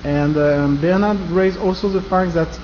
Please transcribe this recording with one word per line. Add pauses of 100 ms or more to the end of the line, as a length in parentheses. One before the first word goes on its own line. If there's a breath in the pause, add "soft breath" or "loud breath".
And,
um,
Bernard (100)
raised
also
the
fact
that (160)